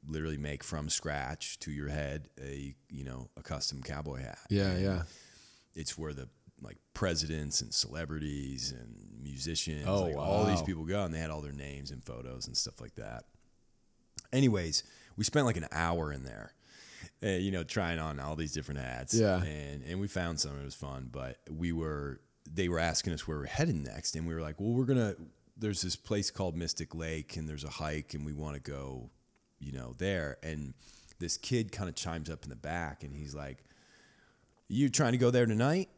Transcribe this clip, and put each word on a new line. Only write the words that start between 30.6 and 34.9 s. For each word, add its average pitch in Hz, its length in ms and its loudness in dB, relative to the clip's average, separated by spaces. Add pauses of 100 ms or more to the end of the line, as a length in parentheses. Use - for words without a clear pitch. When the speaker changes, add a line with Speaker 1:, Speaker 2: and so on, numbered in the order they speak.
Speaker 1:
this 85 180 -2
kid 113 340 0
kinda 92 200 -4
chimes 82 380 -4
up 76 140 -8
in 76 60 -10
the 64 60 -10
back, 76 480 -4
and 69 120 -8
he's 73 200 -8
like, 69 280 -10 (1040)
"You 131 220 4
trying 120 240 6